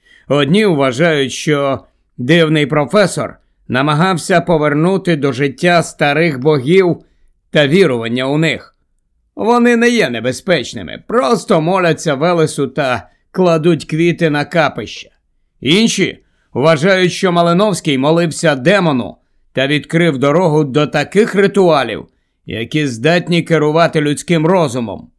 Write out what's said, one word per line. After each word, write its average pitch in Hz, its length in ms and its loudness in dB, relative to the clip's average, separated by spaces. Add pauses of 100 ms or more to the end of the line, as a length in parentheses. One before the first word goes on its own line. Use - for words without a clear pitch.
(280)
Одні 147 380 2
вважають, 139 640 0
що 139 480 -4 (380)
дивний 151 480 2
професор 151 720 -2 (320)
намагався 156 720 0
повернути 160 760 0
до 139 160 -2
життя 151 500 0
старих 147 560 -2
богів 156 580 2 (540)
та 147 180 2
вірування 131 580 2
у 147 120 0
них. 156 380 -4 (600)
Вони 240 400 2
не 233 120 2
є 208 220 0
небезпечними, 117 960 -4
просто 226 540 0
моляться 165 540 0
Велесу 156 520 0
та 123 420 -4 (220)
кладуть 165 540 0
квіти 165 460 -2
на 147 140 -2
капище. 143 640 -4 (500)
Інші 180 640 0 (280)
вважають, 165 600 2
що 185 200 -2
Малиновський 170 640 0
молився 160 560 0
демону 139 640 0 (360)
та 131 140 -2
відкрив 151 520 0
дорогу 151 460 2
до 147 220 0
таких 190 480 0
ритуалів, 165 720 0 (400)
які 131 400 -4
здатні 165 560 0
керувати 156 580 0
людським 151 460 -2
розумом. 123 720 -2